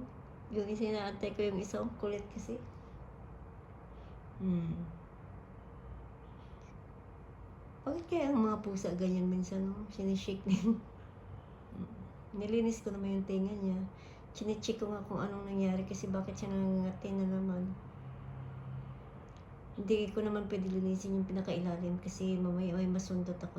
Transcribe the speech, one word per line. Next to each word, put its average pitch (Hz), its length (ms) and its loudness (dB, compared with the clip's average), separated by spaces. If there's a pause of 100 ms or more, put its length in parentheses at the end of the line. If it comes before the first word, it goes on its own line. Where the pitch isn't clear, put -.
(540)
yung 208 160 2
isa, 214 160 2
inaantay 202 480 0
ko 208 160 4
yung 196 80 2
isang 214 400 0
kulit 202 320 0
kasi. 226 320 -6 (1800)
Hmm. 170 480 2 (3000)
Bakit 302 220 -2
kaya 330 240 4
ang 233 160 8
mga 208 160 4
pusa 190 320 0
ganyan 185 320 4
minsan, 185 400 2
no? 202 240 -2
Sinishake 190 560 2
din. 196 320 8 (720)
<laughs> - 880 -10
Nilinis 226 480 4
ko 202 80 0
naman 196 240 2
yung 196 100 2
tenga 190 220 4
niya. 196 320 2 (560)
Chinecheck 214 400 0
ko 208 160 0
nga 202 160 -2
kung 175 120 0
anong 202 240 -2
nangyari 190 440 4
kasi 196 200 -2
bakit 190 280 0
siya 196 160 -2
nangangati 190 640 2
na 190 160 4
naman. 185 300 2 (2000)
Hindi 208 400 4
ko 214 80 0
naman 208 280 2
pwede 190 200 0
linisin 190 480 2
yung 190 120 2
pinakailalim 180 680 0
kasi 185 400 0
mamaya 180 400 2
may 190 80 4
masundot 185 560 2
ako 180 180 -6